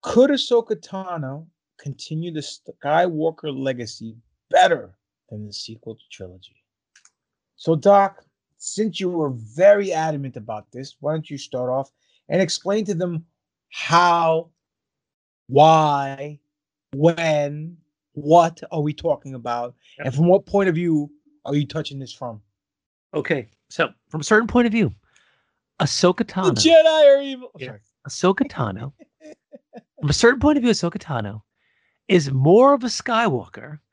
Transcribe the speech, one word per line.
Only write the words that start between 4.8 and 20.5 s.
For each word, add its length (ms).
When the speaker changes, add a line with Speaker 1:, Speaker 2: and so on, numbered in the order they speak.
Speaker 1:
than 160
the 80
sequel 440
trilogy? 440
So, 180
Doc, 480
since 420
you 100
were 220
very 600
adamant 460
about 340
this, 280
why 140
don't 160
you 80
start 320
off 220
and 120
explain 440
to 80
them 320
how, 800
why, 920
when, 840
what 480
are 100
we 120
talking 400
about, 420
Speaker 2:
Yep. 80
Speaker 1:
and 100
from 120
what 180
point 240